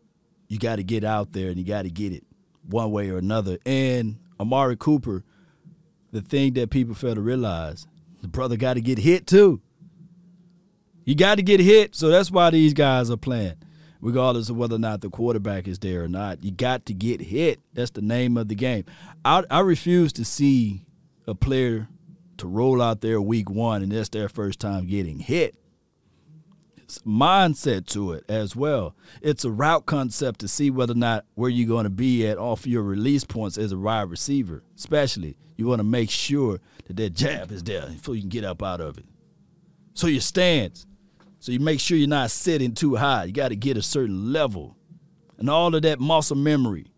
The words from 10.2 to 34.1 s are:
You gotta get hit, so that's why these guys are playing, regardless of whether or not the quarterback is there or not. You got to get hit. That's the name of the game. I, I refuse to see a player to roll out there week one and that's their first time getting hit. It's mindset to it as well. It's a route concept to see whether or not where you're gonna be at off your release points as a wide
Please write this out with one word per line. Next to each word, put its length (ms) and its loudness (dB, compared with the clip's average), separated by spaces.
You 100 2
gotta 280 6
get 180 8
hit, 340 8
so 140 0
that's 220 6
why 200 6
these 240 6
guys 360 2
are 60 -2
playing, 380 -4
regardless 500 0
of 60 -4
whether 200 -2
or 40 0
not 200 -2
the 80 -8
quarterback 600 -2
is 100 -6
there 260 -4
or 40 -6
not. 360 -6
You 60 -6
got 360 -4
to 80 -6
get 260 -4
hit. 400 -2
That's 200 -6
the 100 -10
name 340 0
of 120 -2
the 60 -6
game. 300 -4
I, 260 4
I 100 4
refuse 540 2
to 100 -6
see 600 2
a 80 -6
player 540 -2
to 80 -10
roll 360 2
out 180 0
there 200 0
week 280 0
one 340 -2
and 100 -2
that's 160 -4
their 200 -4
first 320 -6
time 260 -4
getting 340 -6
hit. 340 -2
It's 240 -20
mindset 880 2
to 240 -6
it 160 -12
as 280 -4
well. 400 -2
It's 220 -2
a 60 -4
route 360 0
concept 540 -4
to 80 -8
see 220 0
whether 220 0
or 40 -2
not 280 0
where 160 -2
you're 180 0
gonna 220 0
be 360 0
at 100 -2
off 300 -6
your 160 0
release 420 0
points 340 -8
as 140 -4
a 60 -6
wide 320 -2